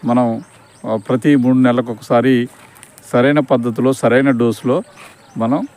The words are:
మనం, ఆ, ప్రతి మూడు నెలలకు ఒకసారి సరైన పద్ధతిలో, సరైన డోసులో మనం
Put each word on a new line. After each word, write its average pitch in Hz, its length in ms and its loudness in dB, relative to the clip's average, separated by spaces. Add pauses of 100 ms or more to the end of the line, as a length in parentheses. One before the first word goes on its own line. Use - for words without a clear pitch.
మనం, 120 380 0 (440)
ఆ, 110 100 -4 (120)
ప్రతి 131 280 2
మూడు 127 220 2
నెలలకు 120 340 0
ఒకసారి 123 560 0 (640)
సరైన 123 280 2
పద్ధతిలో, 123 520 0
సరైన 135 380 0
డోసులో 120 520 -2 (540)
మనం 135 300 -2 (100)